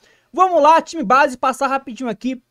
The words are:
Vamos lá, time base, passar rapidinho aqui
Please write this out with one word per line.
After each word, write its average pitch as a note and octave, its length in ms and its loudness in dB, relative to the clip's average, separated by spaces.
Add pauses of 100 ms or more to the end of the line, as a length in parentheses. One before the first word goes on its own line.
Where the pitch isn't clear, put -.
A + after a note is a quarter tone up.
(320)
Vamos F4 280 2
lá, D#4 220 6
time D#4+ 220 -10
base, B3+ 320 2
passar C4 320 -4
rapidinho C4 420 -8
aqui B3+ 400 -8